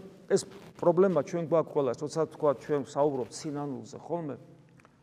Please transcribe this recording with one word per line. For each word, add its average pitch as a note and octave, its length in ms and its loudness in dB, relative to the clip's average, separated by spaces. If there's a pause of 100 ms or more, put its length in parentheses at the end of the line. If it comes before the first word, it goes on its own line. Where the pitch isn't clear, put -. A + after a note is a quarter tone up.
(240)
ეს - 180 2 (300)
პრობლემა F3 500 4
ჩვენ E3+ 240 -4
გვაქვს D#3+ 260 2
ყველას, C3 280 0
როცა D#3 260 -4
თქვა D3+ 280 0
ჩვენ D3 300 -2
ვსაუბრობთ C#3 500 0
სინანულზე C#3+ 680 -8
ხოლმე D#3 360 -6 (680)